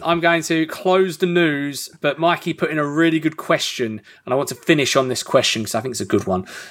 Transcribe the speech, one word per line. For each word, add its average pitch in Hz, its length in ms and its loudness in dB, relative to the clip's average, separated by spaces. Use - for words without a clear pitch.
I'm 170 140 0
going 170 240 2
to 160 240 0
close 185 500 0
the 185 80 0
news, 147 640 0
but 143 180 -2
Mikey 165 340 0
put 151 160 -2
in 156 80 -2
a 147 80 0
really 160 340 2
good 151 180 -2
question, 113 600 -2
and 120 80 -2
I 131 40 2
want 143 120 -2
to 131 60 -6
finish 143 400 2
on 131 120 2
this 123 160 -4
question 117 400 2
'cause - 100 -6
I 110 80 -2
think 123 120 -6
it's - 80 -6
a 98 40 -4
good 98 220 0
one. 92 180 -2